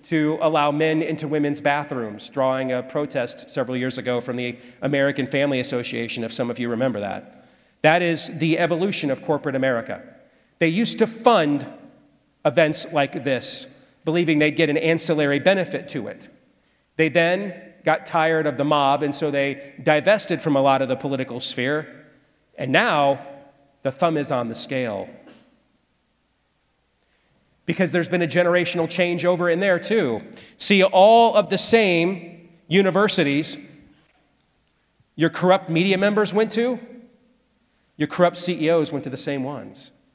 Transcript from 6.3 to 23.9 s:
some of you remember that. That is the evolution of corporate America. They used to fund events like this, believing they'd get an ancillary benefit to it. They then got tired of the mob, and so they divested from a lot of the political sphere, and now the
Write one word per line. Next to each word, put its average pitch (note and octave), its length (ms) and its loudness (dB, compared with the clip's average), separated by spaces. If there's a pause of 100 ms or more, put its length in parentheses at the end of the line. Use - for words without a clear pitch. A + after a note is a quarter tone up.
some A#2+ 160 -4
of A#2 80 -8
you A#2+ 120 -4
remember A#2 320 -2
that. G2 440 -12 (360)
That D#3+ 200 4
is E3+ 380 -2
the D#3+ 180 2
evolution E3+ 540 -2
of B2+ 100 -4
corporate C#3+ 340 -2
America. B2 460 -2 (580)
They E3 100 2
used G#3 300 0
to A3 80 4
fund E3 600 2 (760)
events D#3 460 2
like C#3 340 -2
this, B2+ 420 -4 (380)
believing D#3+ 340 2
they'd D3+ 120 4
get D#3 180 2
an C#3+ 80 0
ancillary D3+ 600 0
benefit F#3 500 0
to A2 180 -8
it. - 220 -16 (680)
They D#3+ 140 2
then F3 560 0 (200)
got D#3+ 200 0
tired D#3+ 400 0
of C3+ 120 -2
the C#3+ 80 0
mob, D3 380 2
and C#3+ 120 -4
so D3 160 -2
they C#3 500 -4
divested D#3+ 600 2
from C#3+ 160 2
a C3+ 40 4
lot C3+ 200 4
of B2+ 80 -2
the B2+ 80 -2
political C3 420 -6
sphere, C#3+ 680 -6 (500)
and C3 140 -6
now D3 540 2 (580)
the C3+ 80 -2